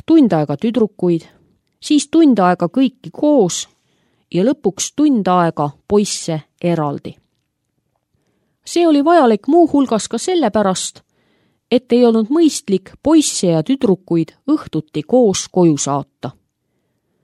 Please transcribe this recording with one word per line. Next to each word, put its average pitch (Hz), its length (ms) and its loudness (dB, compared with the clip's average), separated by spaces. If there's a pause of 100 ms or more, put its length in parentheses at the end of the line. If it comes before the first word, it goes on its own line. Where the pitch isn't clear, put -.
tund 294 280 4
aega 151 240 -2
tüdrukuid, 202 720 -2 (560)
siis 294 260 0
tund 294 300 4
aega 180 320 0
kõiki 254 420 -4
koos 277 540 0 (680)
ja 175 140 0
lõpuks - 480 -4
tund 269 320 0
aega 165 420 -2 (180)
poisse 190 540 -4 (200)
eraldi. 156 520 -4 (1500)
See 339 220 0
oli 285 180 2
vajalik 285 420 2
muu 330 220 4
hulgas 247 400 -2
ka 233 80 -8
sellepärast, 220 840 -2 (680)
et 254 200 -2
ei 240 140 4
olnud 226 240 0
mõistlik 269 640 -2 (100)
poisse 285 480 0
ja 160 120 0
tüdrukuid 180 720 -2 (140)
õhtuti 156 580 -6
koos 240 440 0
koju 170 260 2
saata. 139 540 -8 (920)